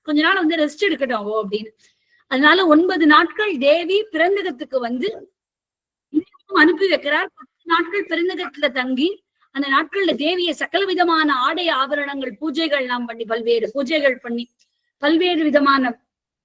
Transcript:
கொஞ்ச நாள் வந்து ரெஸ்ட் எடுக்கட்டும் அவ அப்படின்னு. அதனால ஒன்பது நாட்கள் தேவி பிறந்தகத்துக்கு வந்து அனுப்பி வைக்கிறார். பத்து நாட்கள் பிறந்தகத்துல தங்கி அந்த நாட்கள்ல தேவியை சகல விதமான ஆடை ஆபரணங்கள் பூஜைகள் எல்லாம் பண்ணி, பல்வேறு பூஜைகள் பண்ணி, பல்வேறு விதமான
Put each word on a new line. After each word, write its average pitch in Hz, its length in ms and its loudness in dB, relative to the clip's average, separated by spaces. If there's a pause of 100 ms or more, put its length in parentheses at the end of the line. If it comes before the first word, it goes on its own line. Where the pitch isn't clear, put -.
கொஞ்ச 302 180 0
நாள் 370 200 2
வந்து 330 180 2
ரெஸ்ட் 302 260 0
எடுக்கட்டும் 247 360 -2
அவ 208 160 -6
அப்படின்னு. 214 340 -4 (600)
அதனால 302 340 4
ஒன்பது 330 400 4
நாட்கள் 339 540 4
தேவி 330 460 2
பிறந்தகத்துக்கு 330 760 -2
வந்து 247 280 -4 (1400)
அனுப்பி 349 380 4
வைக்கிறார். 311 440 -2
பத்து - 340 -20
நாட்கள் 339 420 -2
பிறந்தகத்துல 339 640 -4
தங்கி 262 380 -2 (460)
அந்த 277 120 -4
நாட்கள்ல 320 480 0
தேவியை 339 360 -2
சகல 330 340 -4
விதமான 330 500 2
ஆடை 320 340 -2
ஆபரணங்கள் 277 720 -4
பூஜைகள் 294 420 -2
எல்லாம் 247 220 -4
பண்ணி, 233 200 -10
பல்வேறு 226 480 -2
பூஜைகள் 277 420 0
பண்ணி, 240 300 -8 (520)
பல்வேறு 330 460 2
விதமான 277 400 2 (600)